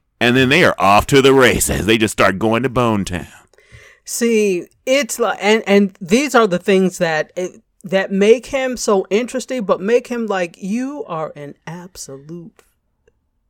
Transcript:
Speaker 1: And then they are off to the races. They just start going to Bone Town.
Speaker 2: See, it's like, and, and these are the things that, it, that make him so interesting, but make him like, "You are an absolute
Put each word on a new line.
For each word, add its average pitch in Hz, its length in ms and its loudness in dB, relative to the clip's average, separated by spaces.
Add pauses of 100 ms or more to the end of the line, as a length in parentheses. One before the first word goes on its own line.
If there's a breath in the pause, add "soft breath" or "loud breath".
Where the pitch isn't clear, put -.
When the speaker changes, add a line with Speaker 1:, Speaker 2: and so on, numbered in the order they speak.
(200)
Speaker 1:
And 120 160 2
then 131 140 2
they 165 140 4
are 104 160 4
off 101 280 4
to 139 140 6
the 131 120 6
races. 107 520 2
They 110 140 2
just 107 120 0
start 98 280 0
going 113 240 -2
to 131 60 -4
Bone 113 360 0
Town. 85 220 -8 (760 soft breath)
Speaker 2:
See, 214 640 -2 (200)
it's 262 340 -2
like, 226 220 -2
and, 220 260 2
and 202 340 2
these 233 320 0
are 226 140 4
the 175 120 -2
things 190 380 0
that, 160 380 -2
it, 180 260 -8 (220)
that 190 280 -4
make 214 360 2
him 262 300 -4
so 196 320 0
interesting, 240 540 -4
but 180 180 0
make 240 260 0
him 240 200 -6
like, 185 320 -4
"You 254 480 -8
are 160 280 -8
an 143 200 -16 (100)
absolute 165 1000 -18 (880)